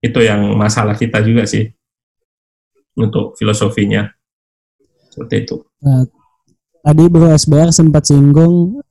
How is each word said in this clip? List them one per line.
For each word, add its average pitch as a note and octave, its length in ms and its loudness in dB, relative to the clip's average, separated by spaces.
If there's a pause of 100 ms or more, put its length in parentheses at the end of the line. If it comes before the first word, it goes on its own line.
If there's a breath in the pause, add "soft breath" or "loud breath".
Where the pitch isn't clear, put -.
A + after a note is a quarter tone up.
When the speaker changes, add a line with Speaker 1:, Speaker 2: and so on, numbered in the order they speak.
Speaker 1:
itu A#2 200 -6
yang G#2 360 -2
masalah G#2+ 400 -2
kita A2+ 240 -4
juga A2+ 240 0
sih G#2+ 240 -6 (1300)
untuk G#2 400 -6
filosofinya G#2 720 -4 (1040)
seperti - 320 -8
itu. - 160 -12 (240)
Speaker 2:
Nah, B2+ 240 0 (720)
tadi D3+ 240 2
Bro E3 320 4
S - 80 0
B D#3 80 2
R D#3+ 160 4
sempat D#3 400 2
singgung E3+ 800 2